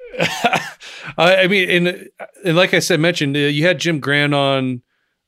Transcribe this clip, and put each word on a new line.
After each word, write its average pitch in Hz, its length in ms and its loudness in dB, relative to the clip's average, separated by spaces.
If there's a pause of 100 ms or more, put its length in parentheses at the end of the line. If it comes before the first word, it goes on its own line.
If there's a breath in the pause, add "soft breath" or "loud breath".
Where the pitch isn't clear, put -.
<laughs> - 140 -12 (960 loud breath)
I, 175 260 4
I 185 40 2
mean, 180 220 0
and, 175 400 0 (360)
and 165 100 2
like 185 200 2
I - 40 4
said, 175 200 0
mentioned, 156 360 0
uh, 147 40 -2
you 147 260 0
had 175 140 2
Jim 160 200 -2
Grant 143 360 0
on, 135 480 0 (440)